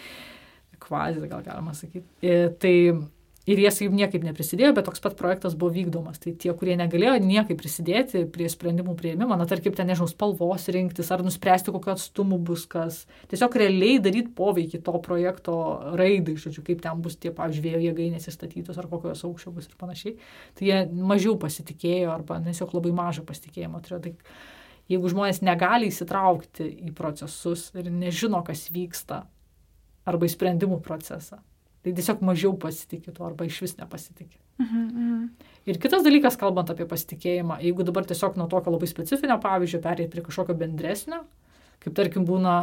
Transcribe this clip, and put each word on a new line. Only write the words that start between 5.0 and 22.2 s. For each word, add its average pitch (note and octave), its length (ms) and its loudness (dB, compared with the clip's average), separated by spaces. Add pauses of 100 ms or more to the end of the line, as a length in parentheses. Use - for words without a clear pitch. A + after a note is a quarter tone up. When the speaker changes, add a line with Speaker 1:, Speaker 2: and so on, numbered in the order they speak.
Speaker 1:
pat G3 120 0
projektas F3+ 400 0
buvo E3+ 160 2
vykdomas. E3 480 -4
Tai E3+ 120 -6
tie, E3+ 200 -2
kurie F3 240 0
negalėjo F3 440 4
niekaip G3 400 4
prisidėti F3+ 640 0
prie E3 240 -4
sprendimų F3 480 -2
priėmimo, F3 400 -2
na, E3+ 120 2
tarkim, F#3+ 280 0
ten, F#3 120 0
nežinau, F3 200 2
spalvos F3 600 -2
rinktis F3+ 440 -2
ar F3+ 120 0
nuspręsti, F#3 480 2
kokiu F#3+ 200 -4
atstumu F#3+ 480 0
bus E3+ 260 -2
kas, E3 360 -6 (240)
tiesiog B3 300 2
realiai G#3 440 6
daryt G3+ 320 2
poveikį F3 520 0
to E3+ 160 -2
projekto F3 560 -2 (360)
raidai, F3+ 440 4
žodžiu, D3+ 280 -10
kaip E3+ 200 -4
ten E3 200 -6
bus E3 120 -8
tie, E3+ 160 -6
pavyzdžiui, D#3+ 360 -4
vėjo E3 160 0
jėgainės E3 440 -2
įstatytos E3+ 520 -10
ar F3+ 80 -10
kokios E3 360 -8
aukščio F3 320 -10
bus E3 120 -14
ir - 80 -20
panašiai, G3 400 -10 (360)
tai - 160 -4
jie F#3+ 140 6 (200)
mažiau G3+ 340 4
pasitikėjo E3+ 760 -2
arba E3 320 -6